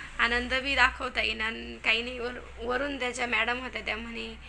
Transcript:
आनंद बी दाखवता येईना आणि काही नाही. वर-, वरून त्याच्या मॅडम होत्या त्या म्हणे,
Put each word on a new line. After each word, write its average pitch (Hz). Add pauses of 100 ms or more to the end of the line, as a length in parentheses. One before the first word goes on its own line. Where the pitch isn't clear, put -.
(200)
आनंद 240
बी 262
दाखवता 254
येईना 220
आणि 233
काही 226
नाही. 247
वर-, 233
वरून 269
त्याच्या 247
मॅडम 233
होत्या 233
त्या 214
म्हणे, 226 (160)